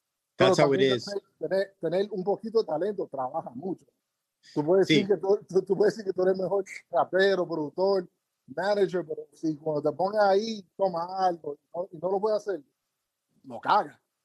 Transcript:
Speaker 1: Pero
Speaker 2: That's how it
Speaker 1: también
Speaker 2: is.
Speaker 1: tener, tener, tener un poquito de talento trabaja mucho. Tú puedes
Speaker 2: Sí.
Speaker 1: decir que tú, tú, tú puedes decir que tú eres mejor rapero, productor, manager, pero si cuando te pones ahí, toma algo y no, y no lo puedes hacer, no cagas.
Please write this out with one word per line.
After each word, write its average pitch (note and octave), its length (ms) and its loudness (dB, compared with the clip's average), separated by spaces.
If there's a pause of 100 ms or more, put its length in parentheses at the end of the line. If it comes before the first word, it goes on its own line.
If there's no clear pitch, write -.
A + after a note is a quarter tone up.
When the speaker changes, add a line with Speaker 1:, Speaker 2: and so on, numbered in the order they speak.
(360)
Speaker 1:
Pero C3 140 4
Speaker 2:
That's F3 80 2
how D3 140 6
it C3 80 2
Speaker 1:
también C3 160 4
Speaker 2:
is. A#2+ 80 -6
Speaker 1:
tener, G3+ 180 -8 (160)
tener, F#3+ 420 -2
tener F3+ 300 -2
un F#3+ 140 -6
poquito G#3 360 0
de G#3+ 60 -2
talento G3+ 440 -4
trabaja C#3 400 -6
mucho. E3+ 340 -10 (720)
Tú D3 100 -2
puedes F3+ 220 4
Speaker 2:
Sí. - 80 4
Speaker 1:
decir G3 140 2
que G3+ 100 2
tú, F#3+ 200 2 (100)
tú, F3+ 140 0
tú F#3 140 0
puedes G3+ 180 2
decir G3+ 160 -10
que F#3 40 -4
tú F#3 80 -2
eres F#3+ 140 2
mejor F#3+ 280 -4 (260)
rapero, F3+ 560 2
productor, F3 600 -2 (460)
manager, F#3 520 0
pero D3+ 160 -8 (100)
si D#3 240 -4
cuando D3+ 340 -2
te C#3 60 -8
pones G3+ 240 0
ahí, G3+ 440 2 (120)
toma F3+ 300 -2 (200)
algo D#3+ 280 -2
y - 40 -18 (180)
no, F3+ 160 -6
y E3+ 60 -16
no F3 120 -4
lo F#3+ 100 0
puedes G#3+ 180 0
hacer, G3+ 220 -6 (840)
no A#2+ 160 -14
cagas. F3 380 0 (260)